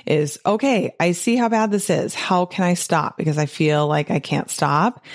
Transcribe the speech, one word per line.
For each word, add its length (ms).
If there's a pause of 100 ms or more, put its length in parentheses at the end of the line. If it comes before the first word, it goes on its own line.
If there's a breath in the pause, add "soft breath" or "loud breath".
is, 400
"Okay, 540
I 140
see 240
how 120
bad 220
this 180
is. 240
How 320
can 200
I 100
stop? 420
Because 220
I 80
feel 400
like 240
I 80
can't 320
stop 540 (100)